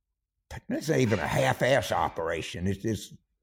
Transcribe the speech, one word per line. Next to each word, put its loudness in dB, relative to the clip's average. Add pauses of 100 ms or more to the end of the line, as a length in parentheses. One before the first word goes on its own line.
(680)
this -4
ain't 4
even 4
a -2
half-ass 2
operation. -2
It's, -2
it's, -4 (300)